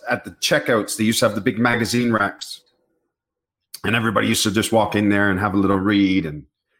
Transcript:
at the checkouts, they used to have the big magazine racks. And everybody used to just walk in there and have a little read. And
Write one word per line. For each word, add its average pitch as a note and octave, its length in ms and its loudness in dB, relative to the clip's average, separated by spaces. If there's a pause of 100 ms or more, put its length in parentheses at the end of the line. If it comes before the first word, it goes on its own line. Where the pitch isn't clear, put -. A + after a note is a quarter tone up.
at A#2+ 140 -4
the F#2+ 80 -16
checkouts, B2+ 680 -2
they A2 60 -2
used A2 160 0
to B2 60 4
have G#2+ 100 0
the G#2+ 60 -4
big G#2+ 180 -2
magazine A#2+ 540 0
racks. - 480 -4 (1200)
And G#2 120 -2
everybody A2 320 0
used - 160 0
to G#2+ 80 0
just G2+ 200 0
walk - 240 2
in G#2 140 2
there G2+ 200 2
and F#2 100 0
have G2+ 140 0
a G2 40 0
little G2 220 2
read. F#2+ 460 2
And D2 200 -10 (340)